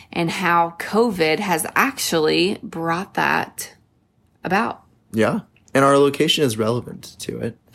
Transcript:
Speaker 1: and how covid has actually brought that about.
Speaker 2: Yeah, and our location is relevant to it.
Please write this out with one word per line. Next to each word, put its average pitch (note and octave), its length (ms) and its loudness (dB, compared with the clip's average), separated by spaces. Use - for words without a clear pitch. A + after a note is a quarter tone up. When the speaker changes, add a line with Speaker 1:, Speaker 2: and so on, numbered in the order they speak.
Speaker 1:
and E3 200 -2
how E3+ 480 2
covid F3 600 0
has F3+ 260 -2
actually E3+ 880 0
brought E3+ 500 -6
that - 600 -2
about. G#3 400 -2
Speaker 2:
Yeah, A2+ 300 0
and C3+ 120 4
our C#3 120 6
location C#3+ 460 2
is A2 140 2
relevant A2+ 600 -4
to - 200 -10
it. A2+ 180 -8